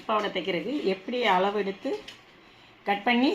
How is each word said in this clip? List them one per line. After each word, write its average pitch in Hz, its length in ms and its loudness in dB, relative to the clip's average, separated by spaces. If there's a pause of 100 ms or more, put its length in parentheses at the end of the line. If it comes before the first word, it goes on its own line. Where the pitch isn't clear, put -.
பாவாடை 214 300 0
தைக்கிறதுக்கு 180 380 -2 (200)
எப்படி 240 240 -6 (160)
அளவு 196 300 2
எடுத்து 196 260 -4 (960)
கட் 202 200 0
பண்ணி 240 280 4